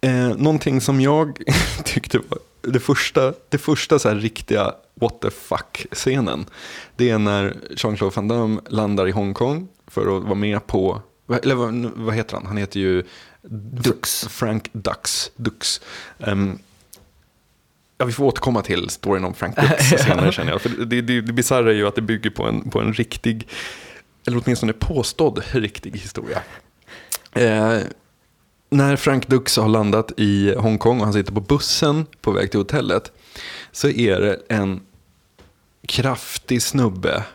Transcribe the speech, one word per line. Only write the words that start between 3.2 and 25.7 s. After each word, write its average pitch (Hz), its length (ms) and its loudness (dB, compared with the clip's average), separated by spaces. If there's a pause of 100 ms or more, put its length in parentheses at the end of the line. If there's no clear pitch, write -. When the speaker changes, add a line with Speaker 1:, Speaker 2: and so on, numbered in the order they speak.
Speaker 1:
det 143 80 -2
första 147 420 2
så 113 100 2
här 107 60 2
riktiga 107 580 -2 (220)
what - 260 -2
the 104 80 0
fuck-scenen, - 1160 -4 (500)
det 120 140 2
är 110 80 2
när 101 380 0 (220)
Jean-Claude 104 380 -2
Van 104 120 -2
Damme 113 400 0
landar 101 400 0
i 95 40 0
Hongkong 120 560 -2 (200)
för 98 300 0
att 92 60 -4
vara 95 120 -2
med 104 320 -2
på, 95 340 0 (420)
eller 135 120 2
vad, 117 180 -2 (220)
vad 110 200 -4
heter 110 220 -4
han? - 80 -10
Han 101 120 -6
heter 101 220 -4
ju 92 240 2 (800)
Speaker 2:
Dux. - 460 -2
Speaker 1:
Frank 110 440 -4
Dux. - 600 -6
Dux. - 460 -4 (380)
Ehm, 98 400 -2 (1400)
ja, 131 80 0
vi 120 60 -2
får 139 140 0
återkomma 120 360 2
till 90 280 -2
storyn 95 360 0
om 92 80 -4
Frank - 220 -4
Dux 139 340 4
Speaker 2:
<laughs> 151 140 4
Speaker 1:
senare, 160 280 4
känner - 200 -2
jag. 98 100 -2
För - 80 -2
det, 120 320 -2
det, 120 200 0
det 113 120 -4
bisarra 120 360 2
är 110 60 6
ju 104 120 2
att 101 80 -2
det 117 60 0
bygger 107 280 -2
på - 160 -6
en, 110 240 -2
på 107 120 0
en 110 120 0
riktig, 110 540 -2 (800)
eller 120 180 0
åtminstone 117 280 0
påstådd 131 760 0
riktig 104 460 -4